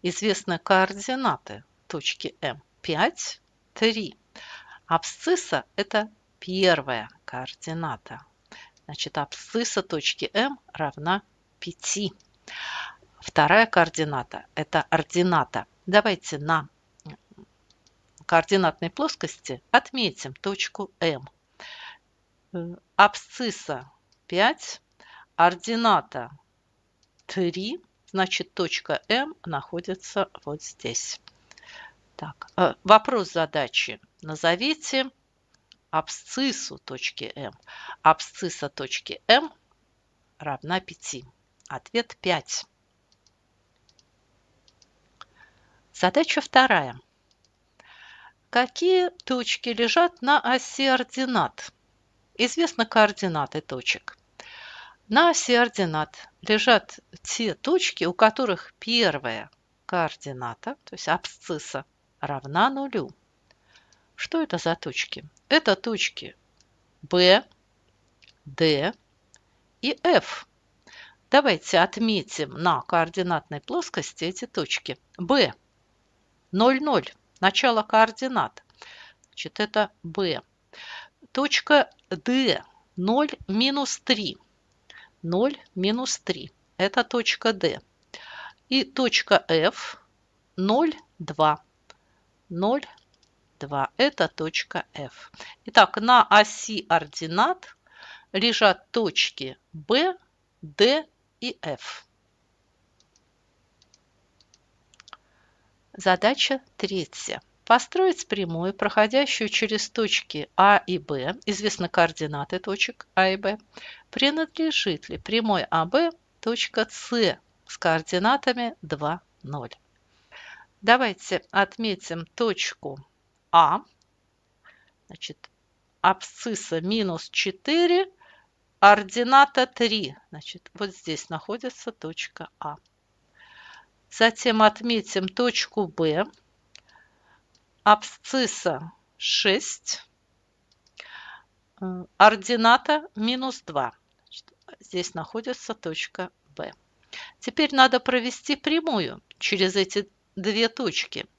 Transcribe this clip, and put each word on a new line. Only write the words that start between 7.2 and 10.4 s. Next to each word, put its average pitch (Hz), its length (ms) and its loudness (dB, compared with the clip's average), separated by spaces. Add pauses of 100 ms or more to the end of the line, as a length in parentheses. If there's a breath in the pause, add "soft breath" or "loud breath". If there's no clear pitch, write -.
координата. 127 1000 -10 (600 loud breath)
Значит, - 320 -8
абсцисса 214 680 -4
точки - 500 -4
"М" 254 260 -2 (140)